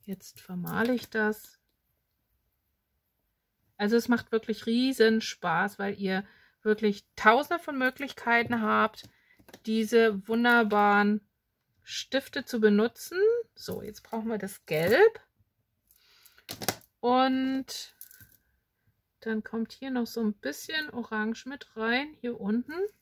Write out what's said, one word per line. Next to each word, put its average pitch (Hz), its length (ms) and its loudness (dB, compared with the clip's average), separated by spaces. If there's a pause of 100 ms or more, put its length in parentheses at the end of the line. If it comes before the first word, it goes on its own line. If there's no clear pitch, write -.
Jetzt - 340 -14
vermale 180 540 -4
ich - 160 -6
das. 214 500 -4 (2250)
Also 208 200 2
es 226 100 0
macht 233 240 0
wirklich 220 340 -4
riesen 226 560 2
Spaß, 180 580 -4
weil 202 200 -6
ihr 190 260 -2 (360)
wirklich 214 440 0 (100)
tausende 285 460 4
von 285 160 -8
Möglichkeiten 240 840 -2
habt, 214 480 -2 (560)
diese 220 600 2
wunderbaren 208 920 4 (640)
Stifte - 600 -6
zu 240 140 -4
benutzen. 214 600 2 (360)
So, - 260 -10
jetzt - 220 -16
brauchen 226 260 -8
wir 220 80 -4
das 196 280 -12
Gelb. 220 560 4 (1800)
Und 262 960 0 (1300)
dann 220 180 -4
kommt 226 280 -8
hier 269 180 -12
noch 247 180 -2
so - 140 -6
ein 214 120 0
bisschen 302 560 -8
Orange 220 580 -6
mit - 300 -16
rein, 254 420 -4
hier 240 200 -8
unten. 226 340 -2 (280)